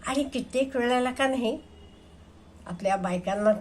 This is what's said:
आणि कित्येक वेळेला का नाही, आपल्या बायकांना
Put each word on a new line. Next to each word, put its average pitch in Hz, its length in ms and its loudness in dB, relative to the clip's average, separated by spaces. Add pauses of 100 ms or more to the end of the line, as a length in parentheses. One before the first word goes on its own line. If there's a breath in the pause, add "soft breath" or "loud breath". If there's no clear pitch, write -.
आणि 277 180 0
कित्येक 269 520 -2
वेळेला 247 340 2
का 269 160 0
नाही, 262 320 0 (1080)
आपल्या 190 300 -2
बायकांना 190 640 2